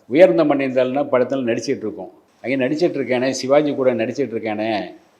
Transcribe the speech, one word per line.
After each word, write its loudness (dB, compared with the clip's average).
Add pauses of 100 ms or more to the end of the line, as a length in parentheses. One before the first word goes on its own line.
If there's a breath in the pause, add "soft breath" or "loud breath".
உயர்ந்த 6
மனிதன்னா 0
படத்துல 0
நடிச்சிட்டு -2
இருக்கோம். -10 (300)
"அங்கே -4
நடிச்சிட்டு 0
இருக்கேனே, 0
சிவாஜி 2
கூட 2
நடிச்சிட்டு -4
இருக்கேனே, -4 (240)